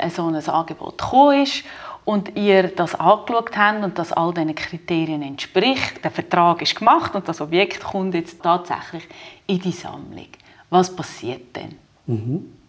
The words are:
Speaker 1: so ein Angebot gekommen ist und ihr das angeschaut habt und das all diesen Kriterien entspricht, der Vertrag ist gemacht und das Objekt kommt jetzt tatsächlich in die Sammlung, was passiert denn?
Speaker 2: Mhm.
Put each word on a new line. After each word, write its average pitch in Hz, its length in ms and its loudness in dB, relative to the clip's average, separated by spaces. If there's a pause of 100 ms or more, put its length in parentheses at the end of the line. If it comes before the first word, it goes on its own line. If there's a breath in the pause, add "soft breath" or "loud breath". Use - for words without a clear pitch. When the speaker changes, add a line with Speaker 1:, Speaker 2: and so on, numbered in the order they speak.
(140)
Speaker 1:
so 170 120 -2
ein 160 100 0
Angebot 160 600 -4
gekommen 277 440 6
ist - 220 -2 (400 loud breath)
und 208 320 -2
ihr 196 320 6
das 175 260 -2
angeschaut 220 640 2
habt 208 280 2
und 180 140 -4
das 165 140 -4
all 170 200 0
diesen 156 220 -2
Kriterien 160 680 -4
entspricht, 185 800 -2
der 160 60 -2
Vertrag 175 520 2
ist - 140 -2
gemacht 285 380 4
und 190 140 -4
das 226 120 -6
Objekt 175 420 0
kommt 190 320 -4
jetzt 170 280 -6
tatsächlich 175 680 -2 (380 loud breath)
in 185 140 0
die 180 120 -4
Sammlung, - 560 -14 (420 soft breath)
was 175 240 2
passiert - 640 -10
denn? - 180 -14 (320)
Speaker 2:
Mhm. 123 460 -4 (160)